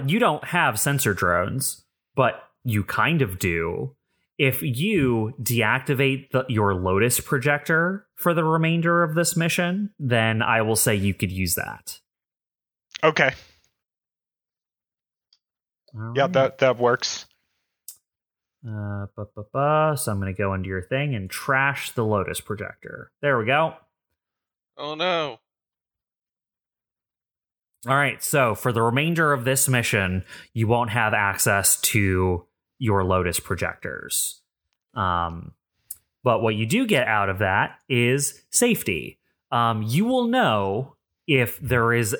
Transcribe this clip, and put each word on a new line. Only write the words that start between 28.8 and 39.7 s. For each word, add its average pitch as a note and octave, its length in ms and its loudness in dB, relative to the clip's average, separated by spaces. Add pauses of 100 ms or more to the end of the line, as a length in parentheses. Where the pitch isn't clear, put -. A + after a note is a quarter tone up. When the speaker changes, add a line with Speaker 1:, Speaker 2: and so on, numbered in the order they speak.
Speaker 1:
remainder D3+ 500 2
of B2+ 120 -2
this C3+ 240 2
mission, G2+ 560 0 (300)
you A2 140 0
won't A#2+ 220 2
have A2 240 2
access G2 640 2
to F#2 640 2 (320)
your G#2 260 2
Lotus F2+ 360 0
projectors. - 1000 -6 (540)
Um, E2+ 580 -2 (720)
but A2+ 200 2
what A2+ 120 2
you G#2+ 100 -2
do A3+ 220 0
get C#3+ 220 2
out G#2 200 2
of F#2+ 120 -4
that G#2 380 0 (100)
is A#2+ 520 0 (100)
safety. G2+ 680 -2 (320)
Um, A#2 320 2